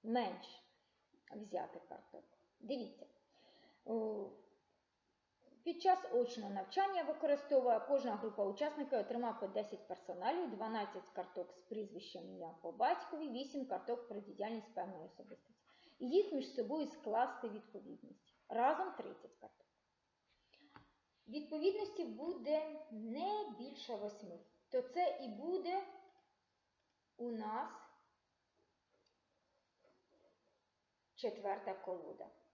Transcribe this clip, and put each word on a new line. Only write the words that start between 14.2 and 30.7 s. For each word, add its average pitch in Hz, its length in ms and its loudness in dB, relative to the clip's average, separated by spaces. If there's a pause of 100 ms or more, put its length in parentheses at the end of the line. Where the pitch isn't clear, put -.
певної 190 320 -6
особистості. - 480 -18 (460)
І 247 100 0
їх 370 240 6
між - 220 -2
собою 262 320 2
скласти 233 600 0
відповідність. - 880 -12 (140)
Разом 302 420 4
тридцять - 440 -12
карток. - 320 -20 (1600)
Відповідності 320 760 0
буде 302 880 0
не 269 680 -2
більше 240 360 -8
восьми. 202 440 -8 (300)
То 254 120 2
це 330 400 2
і 262 60 -6
буде 349 560 0 (1300)
у 240 140 -4
нас 220 400 -2 (3500)